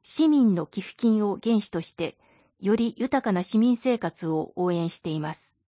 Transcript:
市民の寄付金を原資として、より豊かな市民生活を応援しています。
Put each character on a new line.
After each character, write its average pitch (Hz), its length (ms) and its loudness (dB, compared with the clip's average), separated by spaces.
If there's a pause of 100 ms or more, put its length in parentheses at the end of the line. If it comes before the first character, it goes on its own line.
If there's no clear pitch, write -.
市 - 260 0
民 262 280 6
の 165 100 -2
寄 - 160 -10
付 - 160 -16
金 220 280 2
を 196 160 -2
原 220 200 2
資 - 100 -14
と 170 100 -4
し - 120 -16
て、 165 240 -8 (420)
よ 202 160 2
り 226 220 -2
豊 262 240 -2
か 233 100 -2
な 185 120 0
市 - 140 -2
民 240 200 4
生 247 200 0
活 170 300 -8
を 160 280 -4
応 180 160 -2
援 170 180 -2
し - 100 -10
て 180 100 -10
い 156 100 -4
ま 151 140 -8
す。 - 240 -20 (120)